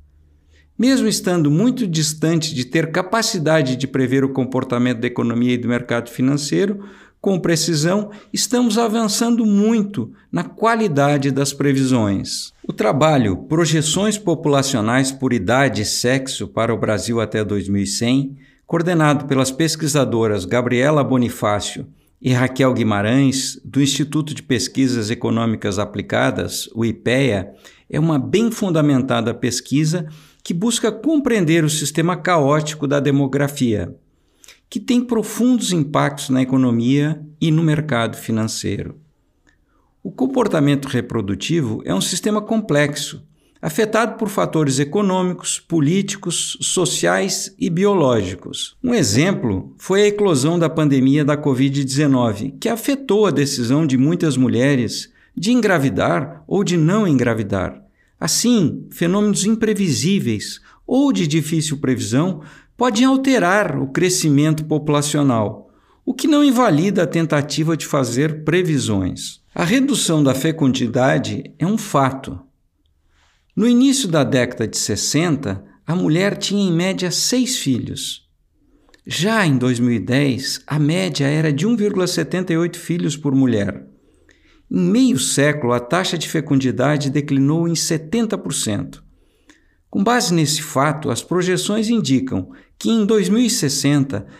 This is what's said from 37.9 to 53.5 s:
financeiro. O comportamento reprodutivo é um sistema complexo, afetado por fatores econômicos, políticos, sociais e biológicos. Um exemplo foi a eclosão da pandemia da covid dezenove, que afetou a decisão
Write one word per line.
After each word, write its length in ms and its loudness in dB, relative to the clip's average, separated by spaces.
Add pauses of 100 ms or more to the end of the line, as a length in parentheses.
financeiro. 800 -6 (1080)
O 80 -10
comportamento 760 0
reprodutivo 1000 -2
é 100 -4
um 60 0
sistema 420 -2
complexo, 800 -2 (400)
afetado 560 0
por 100 -2
fatores 520 0
econômicos, 800 -2
políticos, 1000 -2
sociais 1000 -2
e 120 -2
biológicos. 1120 0
Um 100 -2
exemplo 840 0
foi 240 0
a 60 6
eclosão 500 2
da 100 2
pandemia 560 2
da 120 2
covid 480 0
dezenove, 760 0
que 80 -2
afetou 580 0
a 40 2
decisão 560 0